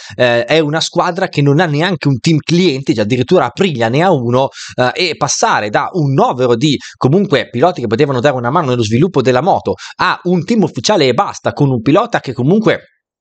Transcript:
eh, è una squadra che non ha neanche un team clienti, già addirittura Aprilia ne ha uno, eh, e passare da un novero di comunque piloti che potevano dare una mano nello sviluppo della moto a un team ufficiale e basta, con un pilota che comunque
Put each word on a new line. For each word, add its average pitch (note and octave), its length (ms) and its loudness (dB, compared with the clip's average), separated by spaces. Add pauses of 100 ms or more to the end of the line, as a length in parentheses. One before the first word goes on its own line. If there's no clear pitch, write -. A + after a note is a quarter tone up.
(140)
eh, A#2+ 320 2
è D3+ 140 2
una D#3 200 0
squadra E3+ 500 -2
che - 120 -2
non C#3+ 180 4
ha F3+ 60 2
neanche D#3+ 420 -2
un C3+ 120 0
team D#3+ 180 2
clienti, D3+ 560 0
già A2 80 -2
addirittura B2+ 440 0
Aprilia B2+ 440 -2
ne C#3 140 0
ha F#3+ 80 2
uno, B2+ 380 0 (260)
eh, B2+ 180 0
e E3 220 -4
passare D3 540 -2
da D3 240 -2
un D3 200 0
novero C3 420 2
di A#2+ 220 0 (180)
comunque C#3 540 0
piloti D#3 320 0
che A#2 60 -4
potevano B2+ 320 0
dare C3+ 160 0
una A#2+ 160 -4
mano D#3 180 0
nello B2 140 0
sviluppo B2+ 400 0
della B2 180 2
moto D#3 320 0 (220)
a F3+ 300 -2
un F3+ 200 0
team A3+ 160 0
ufficiale D#3+ 460 0
e B2+ 80 2
basta, B2+ 380 -4
con C#3 180 0
un B2 100 -2
pilota D#3+ 380 2
che C3+ 140 -10
comunque D3 480 2 (400)